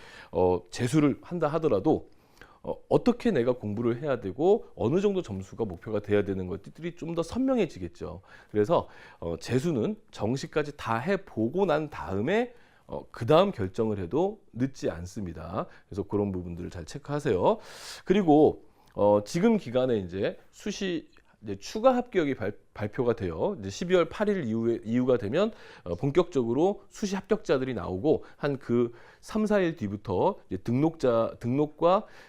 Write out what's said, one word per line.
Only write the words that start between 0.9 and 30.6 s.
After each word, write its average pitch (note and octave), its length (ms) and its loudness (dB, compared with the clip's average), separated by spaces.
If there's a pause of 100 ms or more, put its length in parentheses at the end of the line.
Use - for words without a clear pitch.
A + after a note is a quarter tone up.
한다 D#3+ 280 -4
하더라도, D3 580 0 (560)
어, - 100 -8 (140)
어떻게 A#3 440 2
내가 B2+ 200 0
공부를 A#2 500 -4
해야 C3+ 200 -4
되고 D3 440 0 (100)
어느 C3 260 0
정도 G3 200 0
점수가 G2 440 -8
목표가 G2+ 340 -6
돼야 G#2 240 2
되는 F#2+ 240 -4
것들이 D#3 480 -10
좀 E3 200 -8
더 E3 60 -2
선명해지겠죠. D#3+ 1000 -4 (280)
그래서, G#2+ 380 2 (320)
어, E2+ 180 -4
재수는 C#3+ 600 -2 (140)
정시까지 C#3+ 680 -4
다 A2+ 220 -4
해보고 E3+ 640 -2
난 D3+ 240 0
다음에, E3+ 640 -2 (340)
어, C#2+ 220 -10
그 - 160 -8
다음 E3+ 280 4
결정을 G#2 460 -2
해도 E3 420 -2 (100)
늦지 B2+ 380 -4
않습니다. F2 760 -8 (220)
그래서 F#2+ 160 -6
그런 G2+ 300 -2
부분들을 F2 380 -8
잘 F2 120 -10
체크하세요. C#3+ 760 0 (460)
그리고, D#3 600 6 (300)
어, G#2 300 6
지금 A3 300 4
기간에 B2+ 420 0
이제 G2 400 -4 (140)
수시 G3 580 -6 (320)
이제 G2+ 160 -8
추가 A#3+ 380 2
합격이 F3 400 0
발-, G#2 160 -4 (220)
발표가 A2+ 420 -2
돼요. G2 440 -4
이제 G2 100 -6
십이월 F3 400 2
팔 G#3 180 -2
일 F#3+ 160 0
이후에, A2+ 400 0
이후가 B2 360 2
되면, D#3+ 340 0 (320)
어, F2 100 -4
본격적으로 C#3+ 920 0
수시 G3 260 -6
합격자들이 C#3+ 580 -2
나오고 G2 520 0 (100)
한 C#3+ 240 -2
그 A#2 320 0 (300)
삼, G#3+ 240 -2
사 G3+ 140 2
일 E3 180 0
뒤부터 G#2+ 600 -2 (100)
이제 F#2+ 120 -4